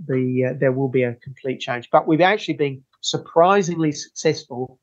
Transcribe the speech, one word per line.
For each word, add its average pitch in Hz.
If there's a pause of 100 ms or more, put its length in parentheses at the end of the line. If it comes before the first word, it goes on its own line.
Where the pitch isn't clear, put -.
the, 127
uh, 131
there 135
will 135
be 127
a 120
complete 131
change. 120
But 151
we've 160
actually 185
been 139 (180)
surprisingly 170
successful -